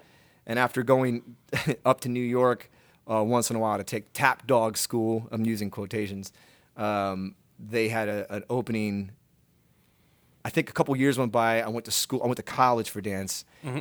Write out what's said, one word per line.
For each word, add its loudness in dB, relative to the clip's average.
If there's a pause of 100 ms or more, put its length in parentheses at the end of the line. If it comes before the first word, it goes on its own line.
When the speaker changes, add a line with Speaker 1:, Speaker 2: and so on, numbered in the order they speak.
(460)
Speaker 1:
And 0
after 2
going 2 (240)
<laughs> -2
up 4
to -6
New -2
York, 2 (380)
uh, 2
once 2
in -2
a -2
while 0
to -8
take -8
Tap 2
Dog 4
School, 0
I'm -2
using -2
quotations, -8 (440)
um, -2 (220)
they 0
had -2
a, -4
an -8
opening. -2 (1300)
I -6
think 0
a -18
couple 0
years 2
went 0
by. 2
I -4
went -6
to -14
school. -2
I 0
went 0
to -8
college 2
for -8
dance, -6 (200)
Speaker 2:
Mm-hmm. -6